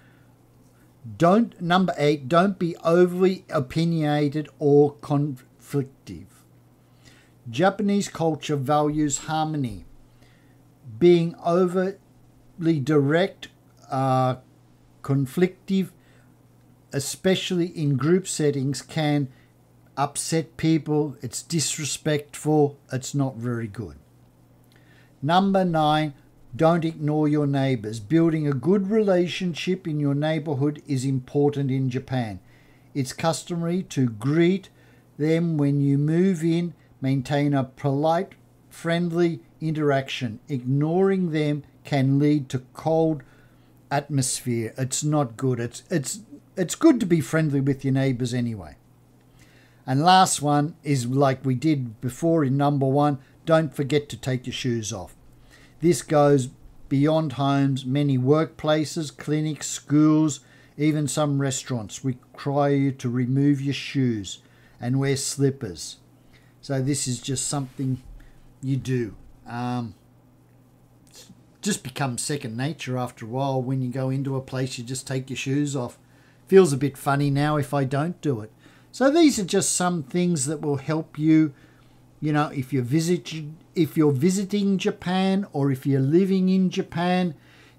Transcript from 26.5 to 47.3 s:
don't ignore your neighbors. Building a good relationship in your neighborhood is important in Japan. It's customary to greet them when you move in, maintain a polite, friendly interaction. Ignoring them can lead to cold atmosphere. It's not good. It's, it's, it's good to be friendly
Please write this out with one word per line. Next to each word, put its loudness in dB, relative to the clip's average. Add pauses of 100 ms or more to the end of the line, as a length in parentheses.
don't 4
ignore 0
your 2
neighbors. -2
Building 2
a 2
good 2
relationship 0
in -2
your 0
neighborhood -2
is -2
important 0
in 0
Japan. -6 (540)
It's -4
customary -4
to -2
greet 0 (480)
them 0
when 2
you 2
move 2
in, 0 (280)
maintain 0
a 0
polite, -2 (340)
friendly -2 (180)
interaction. -2
Ignoring 0
them -2 (200)
can 2
lead 2
to -4 (140)
cold 0 (720)
atmosphere. -2
It's -4
not 0
good. -2
It's, -8
it's, -4 (340)
it's -4
good 4
to 0
be 2
friendly 0